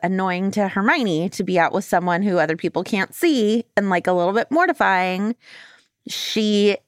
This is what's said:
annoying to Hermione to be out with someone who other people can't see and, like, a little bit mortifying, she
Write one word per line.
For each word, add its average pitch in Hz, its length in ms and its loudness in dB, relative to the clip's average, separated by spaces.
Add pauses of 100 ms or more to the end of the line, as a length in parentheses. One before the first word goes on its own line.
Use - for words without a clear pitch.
annoying 190 500 -2
to 202 180 0
Hermione 196 600 0
to - 140 -6
be 180 160 0
out 160 140 2
with 190 120 -4
someone 175 380 0
who 185 160 2
other 156 180 0
people 175 260 -4
can't 190 300 -2
see 233 520 2 (120)
and, 196 140 0
like, 175 160 0
a 180 60 2
little 180 200 2
bit 233 160 0
mortifying, 202 840 0 (720)
she 208 720 0 (100)